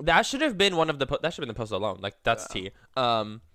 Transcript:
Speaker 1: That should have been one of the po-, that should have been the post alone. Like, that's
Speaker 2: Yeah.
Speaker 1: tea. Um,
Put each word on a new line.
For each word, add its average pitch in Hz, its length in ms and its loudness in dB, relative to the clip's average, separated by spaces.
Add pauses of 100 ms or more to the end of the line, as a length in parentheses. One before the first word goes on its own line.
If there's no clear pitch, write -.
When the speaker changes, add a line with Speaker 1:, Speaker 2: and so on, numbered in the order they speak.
Speaker 1:
That 165 260 4
should 269 160 -4
have 277 160 0
been 196 180 4
one 160 140 4
of 147 100 -4
the 131 80 2
po-, 143 140 -2
that 165 120 0
should - 80 -10
have 131 60 -6
been 110 60 -8
the - 40 -8
post 110 140 -4
alone. 98 280 -2
Like, 98 220 -6
that's 113 320 0
Speaker 2:
Yeah. 101 80 -4
Speaker 1:
tea. 95 80 -10 (260)
Um, 113 440 0 (140)